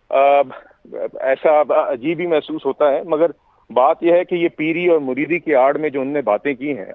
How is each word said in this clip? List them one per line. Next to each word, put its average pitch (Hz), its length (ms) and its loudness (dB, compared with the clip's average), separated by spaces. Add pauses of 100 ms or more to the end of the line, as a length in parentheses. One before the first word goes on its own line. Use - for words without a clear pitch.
(100)
अ, 139 320 4 (800)
ऐसा 147 400 2 (220)
अजीब 143 380 -4
ही 180 60 -4
महसूस 151 400 -4
होता 139 240 0
है। 160 180 -2
मगर 160 240 0 (400)
बात 131 300 2
यह 170 120 4
है 180 100 2
कि 180 120 -6
ये 170 120 0
पीरी 165 400 -2
और 165 100 4
मुरीदी 143 400 -4
की 156 140 -4
आड़ 139 260 4
में 151 120 -4
जो 139 100 -4
उनने 139 220 -4
बातें 117 340 0
की 135 120 -8
हैं, 101 260 -8